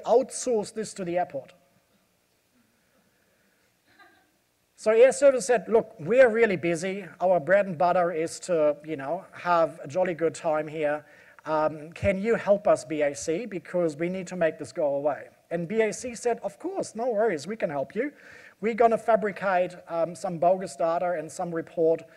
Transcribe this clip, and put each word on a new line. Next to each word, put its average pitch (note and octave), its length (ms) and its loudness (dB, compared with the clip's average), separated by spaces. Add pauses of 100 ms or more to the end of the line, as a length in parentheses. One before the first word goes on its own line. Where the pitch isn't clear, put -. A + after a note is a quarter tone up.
outsourced A3+ 680 0
this G#3+ 200 -8
to G3 100 -10
the E3+ 140 -4
airport. F3 360 -6 (3250)
So G#3+ 140 0
Air A#3+ 200 8
Service C4 340 4
said, A3+ 220 0
"Look, G#3 320 0
we're A#3 300 6
really A3 260 2
busy. F3 500 -4 (140)
Our F3 220 2
bread F#3+ 240 4
and F#3 120 -8
butter F3+ 360 2
is D#3+ 280 -6
to, D3+ 440 2
you D#3 100 -8
know, D3 380 -6
have E3+ 500 0
a D#3+ 40 -14
jolly F3+ 260 0
good D#3+ 200 0
time D#3 360 -2
here. D3 340 -2 (420)
Um, D#3 460 -2
can G3 300 -2
you A3 140 2
help G3 340 0
us, D#3+ 160 2
B D3+ 160 -4
A C#3+ 120 0
C? E3+ 320 -4
Because F3 520 -4
we E3+ 100 -2
need F#3 200 -6
to F3+ 100 -10
make E3 200 0
this - 140 -12
go D3 240 0
away." C#3+ 320 -4 (240)
And E3+ 160 -4
B A3 140 0
A G#3+ 100 2
C A#3+ 240 -10
said, A#3 260 -2
"Of - 160 -10
course, F#4 380 -8
no A#3 140 -4
worries, G3+ 380 0
we A3 100 -8
can G3+ 120 -4
help C#3 260 -6
you. C#4+ 180 -4 (480)
We're A3+ 140 -2
gonna A3+ 220 6
fabricate, F#3+ 800 0 (140)
um, E3 260 -2
some F3 240 -8
bogus F#3 380 0
data F3 340 0
and D#3+ 180 -6
some F3 240 -8
report D#3+ 500 0 (140)